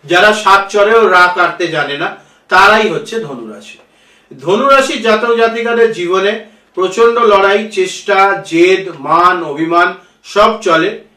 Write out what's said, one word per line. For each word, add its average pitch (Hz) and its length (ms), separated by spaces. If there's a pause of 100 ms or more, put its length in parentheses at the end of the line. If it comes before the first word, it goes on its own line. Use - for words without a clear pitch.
যারা 208 280
সাত 196 360
চরেও 208 380
রা 180 280
কাটতে 175 320
জানে 143 300
না, 180 180 (340)
তারাই 202 400
হচ্ছে 190 300
ধনু 117 340
রাশি। 107 240 (640)
ধনু 214 300
রাশির 269 320
জাতক 226 340
জাতিকাদের 226 580
জীবনে 190 520 (300)
প্রচন্ড 226 440
লড়াই, 208 520
চেষ্টা, 196 760
জেদ, 180 440 (100)
মান, 170 440
অভিমান 165 500 (300)
সব 214 380
চলে 175 420 (140)